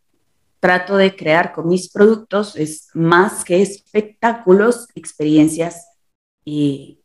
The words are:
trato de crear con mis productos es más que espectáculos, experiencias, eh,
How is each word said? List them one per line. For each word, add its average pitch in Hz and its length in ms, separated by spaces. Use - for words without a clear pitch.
trato 180 360
de 190 180
crear 170 380
con 160 160
mis 180 220
productos 208 680
es 151 380
más 170 500
que 180 180
espectáculos, 214 1300
experiencias, 156 920
eh, 143 580